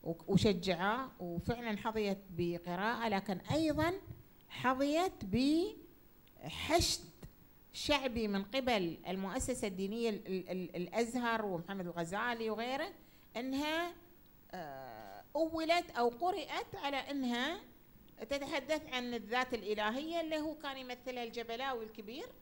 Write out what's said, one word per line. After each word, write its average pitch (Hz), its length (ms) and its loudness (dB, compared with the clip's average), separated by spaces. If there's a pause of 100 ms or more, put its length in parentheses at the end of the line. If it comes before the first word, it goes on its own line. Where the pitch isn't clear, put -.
وك-، - 260 -6
وشجعاه، 196 800 4 (100)
وفعلا 208 580 -2
حظيت 214 400 2 (200)
بقراءة، 175 720 0
لكن 196 280 0
أيضا 302 560 2 (560)
حظيت 285 640 2 (120)
بحشد - 1700 0 (760)
شعبي 254 540 2
من 196 160 2
قبل 208 540 2 (100)
المؤسسة 214 600 -2
الدينية 202 420 0
ال-، 202 180 -4
ال-، 185 220 -2
ال-، 180 260 -4
الأزهر 226 680 0
ومحمد 185 400 -4
الغزالي 214 640 -2
وغيره، 254 380 -2 (500)
إنها، 302 560 0 (580)
آه، 127 720 -10 (120)
أولت 320 600 4
أو 240 120 6
قرأت 349 680 -2
على 285 220 -2
إنها 262 600 0 (720)
تتحدث 277 520 0 (120)
عن 247 200 -2
الذات 240 400 0
الإلهية 220 680 0
اللي 311 180 0
هو 302 160 -2
كان 277 220 -6
يمثلها 247 460 -6
الجبلاوي 233 640 -4
الكبير 220 400 -10 (160)